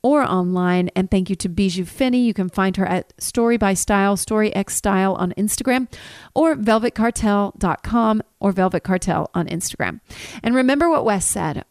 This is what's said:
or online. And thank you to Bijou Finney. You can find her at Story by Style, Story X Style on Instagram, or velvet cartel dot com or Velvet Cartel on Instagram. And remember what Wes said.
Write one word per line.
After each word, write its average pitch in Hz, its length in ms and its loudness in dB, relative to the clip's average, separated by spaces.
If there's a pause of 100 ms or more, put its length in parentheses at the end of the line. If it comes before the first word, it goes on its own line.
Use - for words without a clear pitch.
or 277 200 4
online. 180 680 0
And 190 160 -2
thank 185 200 0
you 190 80 -2
to - 100 -4
Bijou 185 380 -2
Finney. 247 400 0
You 226 80 2
can 185 160 -2
find 190 260 0
her 185 100 0
at - 320 -4
Story 233 380 0
by 202 200 2
Style, 202 420 2
Story 214 360 0
X - 220 -4
Style 190 400 0
on 180 220 -2
Instagram, 247 500 -2 (460)
or 320 220 2
velvet 226 400 2
cartel 208 600 0
dot 180 240 -2
com 220 400 2 (200)
or 196 100 2
Velvet 185 320 0
Cartel 180 500 0
on 175 140 -2
Instagram. - 540 -6 (420)
And 226 100 0
remember 277 360 4
what 311 160 2
Wes 202 200 0
said. 160 460 -4